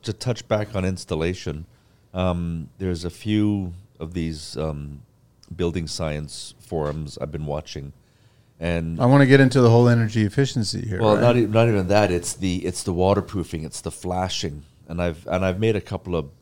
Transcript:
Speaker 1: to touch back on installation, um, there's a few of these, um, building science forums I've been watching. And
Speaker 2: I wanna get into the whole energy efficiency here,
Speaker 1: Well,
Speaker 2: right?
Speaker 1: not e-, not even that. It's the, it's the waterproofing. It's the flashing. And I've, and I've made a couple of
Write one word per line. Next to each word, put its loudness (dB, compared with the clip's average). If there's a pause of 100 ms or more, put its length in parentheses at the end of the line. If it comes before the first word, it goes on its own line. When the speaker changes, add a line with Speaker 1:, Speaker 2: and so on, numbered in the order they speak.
Speaker 1:
to -6
touch -6
back -2
on 0
installation, -4 (480)
um, -4 (100)
there's -4
a -8
few -2 (260)
of -10
these, -6
um, -8 (540)
building -2
science -8
forums -6
I've -8
been -8
watching. -8 (680)
And -2
Speaker 2:
I 2
wanna 6
get 10
into 6
the 8
whole 8
energy 4
efficiency -2
here, -4
Speaker 1:
Well, 6
Speaker 2:
right? 4
Speaker 1:
not 6
e-, 4
not 4
even 2
that. 4
It's -2
the, -2
it's -4
the -2
waterproofing. 0
It's -12
the -8
flashing. -6 (240)
And -6
I've, -4
and -2
I've -2
made 2
a -4
couple -8
of -4 (120)